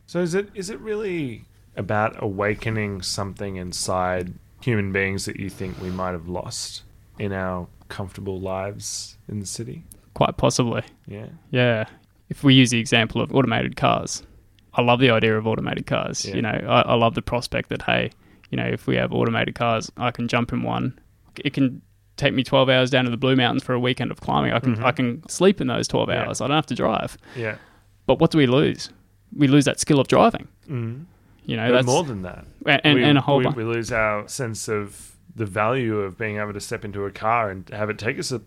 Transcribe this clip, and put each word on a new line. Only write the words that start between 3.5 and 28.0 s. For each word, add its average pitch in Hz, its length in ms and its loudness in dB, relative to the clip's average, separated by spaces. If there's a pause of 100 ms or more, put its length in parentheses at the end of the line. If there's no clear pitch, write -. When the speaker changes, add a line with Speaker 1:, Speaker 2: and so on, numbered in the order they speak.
Speaker 1:
inside 90 800 -2 (280)
human 101 300 0
beings 98 320 0
that - 160 -8
you 101 100 -6
think 92 300 -10
we 92 100 -6
might 92 220 -4
have 85 160 -8
lost - 540 -8 (360)
in 101 140 0
our 92 340 -2 (220)
comfortable 98 520 -8
lives 95 760 -6 (120)
in 104 120 -6
the 98 60 -8
city? 131 380 -10 (300)
Speaker 2:
Quite - 220 0
possibly. 123 460 0 (240)
Speaker 1:
Yeah. 104 200 -14 (240)
Speaker 2:
Yeah. 120 360 2 (420)
If - 160 -10
we 135 100 8
use 131 160 8
the 120 100 2
example 117 420 2
of - 120 -2
automated 123 420 2
cars, - 460 0 (520)
I 127 80 2
love 120 180 4
the 131 100 6
idea 110 280 4
of 107 80 -4
automated - 400 -2
cars. - 400 -4
Speaker 1:
Yeah. 101 100 -6
Speaker 2:
You - 60 0
know, 113 60 0 (200)
I, 120 140 6
I 123 120 0
love 117 200 2
the 120 80 -4
prospect 120 480 -4
that, - 120 -6
hey, - 280 0 (400)
you 135 60 -4
know, 120 100 -2
if 117 200 -4
we 131 100 0
have 123 160 0
automated 117 420 0
cars, 113 420 -2
I 120 140 -4
can 120 180 -6
jump 120 240 0
in 123 100 -4
one. 120 360 -4 (460)
It 143 100 -2
can 131 260 0 (360)
take 139 180 0
me 127 80 0
twelve 131 260 2
hours 127 220 4
down 127 140 2
to 123 60 0
the 117 60 -2
Blue 131 200 2
Mountains 123 260 2
for 127 120 -2
a 123 60 0
weekend 123 300 -2
of - 100 -12
climbing. 135 320 0
I 117 80 2
can, 123 140 0
Speaker 1:
Mm-hmm. 110 100 -2
Speaker 2:
I 131 80 4
can 120 360 -4
sleep 190 320 4
in 147 80 -2
those 117 200 0
twelve 113 200 0
Speaker 1:
Yeah. 87 180 0
Speaker 2:
hours. 110 140 -6
I 117 60 -2
don't 139 100 0
have 156 100 0
to - 80 -6
drive. 117 420 -2 (200)
Speaker 1:
Yeah. 110 200 -6 (500)